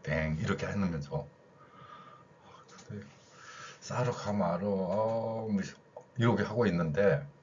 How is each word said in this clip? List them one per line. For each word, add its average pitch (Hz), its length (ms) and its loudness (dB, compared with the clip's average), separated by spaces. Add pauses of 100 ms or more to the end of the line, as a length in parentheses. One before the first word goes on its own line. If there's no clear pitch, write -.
땡 78 360 0
이렇게 98 280 -2
해놓으면서, 85 600 -2 (1160)
아, - 40 -20 (400)
근데 104 180 -12 (720)
싸러 123 320 0
가면 101 300 0
알아. 87 140 2
아, 87 80 -2
뭐, 110 960 0 (560)
이렇게 117 260 4
하고 107 240 2
있는데 85 580 4 (180)